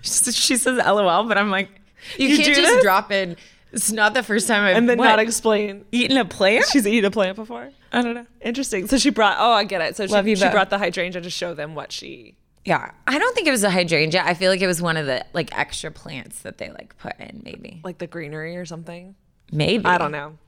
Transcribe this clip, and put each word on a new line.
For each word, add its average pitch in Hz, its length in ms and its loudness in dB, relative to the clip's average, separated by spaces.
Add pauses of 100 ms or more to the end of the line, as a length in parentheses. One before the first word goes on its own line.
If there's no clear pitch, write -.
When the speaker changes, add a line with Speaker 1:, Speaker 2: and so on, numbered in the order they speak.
Speaker 1:
She, - 300 -2
she - 260 0
says, 254 220 0
"L 196 200 2
O 196 80 2
L," 180 200 2
but 208 100 0
I'm 208 140 0
like, 190 180 -4 (480)
"You 269 100 0
Speaker 2:
You 285 100 4
Speaker 1:
can't 302 100 4
Speaker 2:
do 294 80 4
Speaker 1:
just 330 200 4
Speaker 2:
this? 508 80 6
Speaker 1:
drop - 280 2
in, 190 240 -4 (360)
'It's - 200 -4
not 220 220 2
the 247 100 0
first 214 240 -2
time 208 160 2
I've," 196 140 4
Speaker 2:
And 240 120 4
then 240 80 4
Speaker 1:
what? 240 80 2
Speaker 2:
not 220 140 6
explain. 214 720 0
Speaker 1:
Eaten 240 260 2
a 233 80 2
plant? 220 460 2
Speaker 2:
She's 233 160 2
eaten 214 180 2
a 196 60 2
plant 196 240 0
before? 240 340 -14 (220)
Speaker 1:
I 240 100 0
don't 233 140 -2
know. 240 100 -16 (160)
Speaker 2:
Interesting. 226 460 -4
So 269 100 2
she 269 120 4
brought, 208 300 2
oh, 240 120 4
I 214 120 4
get 190 180 -4
it. 156 140 -4
So 208 100 -6
she, 196 80 -2
Speaker 1:
Love 202 140 2
you 220 80 2
Speaker 2:
she 190 80 2
Speaker 1:
both. 185 80 4
Speaker 2:
brought 190 180 2
the 202 80 0
hydrangea 180 440 -4
to 175 100 -12
show 175 240 -8
them 151 180 -10
what 143 180 -12
she - 440 -16 (280)
Speaker 1:
Yeah. 165 280 -2 (160)
I 262 100 0
don't 480 160 0
think 427 140 0
it 285 40 4
was 233 120 0
a 208 80 4
hydrangea. 165 520 2
I 170 120 0
feel 185 160 2
like 185 100 0
it 196 60 2
was 170 120 0
one 165 160 -2
of 151 120 -4
the, 127 260 -2
like, 170 240 -4
extra - 320 -6
plants - 540 -16
that - 160 -16
they, - 100 -12
like, - 300 -20
put - 200 -14
in, - 240 -18
maybe. - 400 -18
Speaker 2:
Like 180 140 -14
the 180 80 -10
greenery 160 520 -12
or 180 100 -12
something? 170 480 -16 (360)
Speaker 1:
Maybe. 165 340 0
Speaker 2:
I 180 120 4
don't 151 140 -2
know. 151 260 -10 (100)